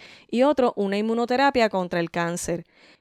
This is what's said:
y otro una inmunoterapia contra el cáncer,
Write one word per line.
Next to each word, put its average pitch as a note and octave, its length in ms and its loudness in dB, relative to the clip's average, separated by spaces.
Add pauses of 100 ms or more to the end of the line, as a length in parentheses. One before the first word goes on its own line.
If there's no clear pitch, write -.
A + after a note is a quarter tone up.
(300)
y A#3 140 2
otro C4+ 340 2
una G3 200 -2
inmunoterapia A#3 720 2
contra F3+ 300 -2
el E3+ 100 -2
cáncer, E3+ 560 -4 (360)